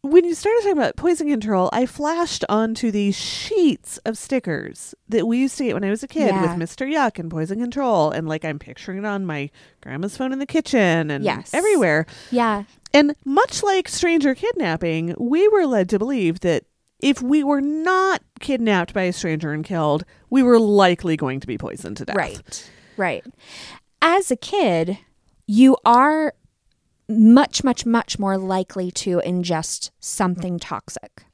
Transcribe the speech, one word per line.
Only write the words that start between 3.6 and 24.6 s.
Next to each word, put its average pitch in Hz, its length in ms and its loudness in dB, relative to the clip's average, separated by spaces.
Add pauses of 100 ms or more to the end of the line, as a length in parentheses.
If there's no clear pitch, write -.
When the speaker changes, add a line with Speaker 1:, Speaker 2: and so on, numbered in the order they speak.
Speaker 1:
of 220 120 -4
stickers - 760 -6 (160)
that 214 180 0
we 233 120 0
used 262 180 -2
to 285 80 -2
get 214 80 0
when 196 100 -2
I 196 60 -2
was 214 140 -4
a 277 40 -14
kid 311 200 0
Speaker 2:
Yeah. 190 140 2
Speaker 1:
with 175 160 0
Mister 170 280 -6
Yuck 277 340 -2
and 165 120 -10
poison 165 280 -4
control. 240 520 0
And, 160 160 -6
like, 156 180 -6
I'm 151 140 -6
picturing - 400 -12
it 202 60 -8
on 202 200 -4
my 147 240 -6 (320)
grandma's 175 360 -8
phone 262 160 -4
in 269 60 -6
the 277 60 -4
kitchen 180 680 2
and 143 120 -4
Speaker 2:
Yes. 196 300 -4
Speaker 1:
everywhere. 254 520 2 (260)
Speaker 2:
Yeah. 226 320 0 (300)
Speaker 1:
And 294 220 6 (100)
much 320 380 0
like 392 260 0
stranger 311 460 0
kidnapping, 170 840 -4
we 302 300 2
were 415 180 4
led 214 240 0
to 208 100 0
believe 208 420 -2
that 165 220 0 (380)
if 277 200 0
we 285 220 0
were 277 180 0
not 349 600 0 (180)
kidnapped 220 540 0
by 196 100 -2
a 180 100 -2
stranger 160 380 -4
and 151 140 -6
killed, 156 400 0 (240)
we 262 140 4
were 240 160 6
likely 185 580 4
going 135 220 -4
to - 80 -12
be 113 100 -6
poisoned - 400 -10
to - 80 -10
death. - 100 -6
Speaker 2:
Right, - 560 -8 (240)
right. 175 300 -4 (760)
As 349 300 2
a 247 60 0
kid, 185 600 0 (480)